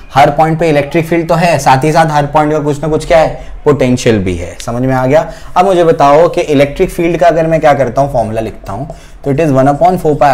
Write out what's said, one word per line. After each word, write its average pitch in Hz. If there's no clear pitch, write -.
हर 123
पॉइंट 160
पे 170
इलेक्ट्रिक 147
फील्ड 170
तो 180
है, 165
साथ 135
ही 156
साथ 165
हर 147
पॉइंट 151
का 156
कुछ 143
ना 160
कुछ 151
क्या 165
है? 135
पोटेंशियल 127
भी 92
है। 85
समझ 120
में 131
आ 127
गया? 156
अब 185
मुझे 180
बताओ 156
कि 180
इलेक्ट्रिक 143
फील्ड 170
का 175
अगर 160
मैं 160
क्या 147
करता 127
हूँ, 139
फॉर्मूला 110
लिखता 101
हूँ, 123
तो 143
it 143
is 160
one 135
upon 165
four 151
pi 143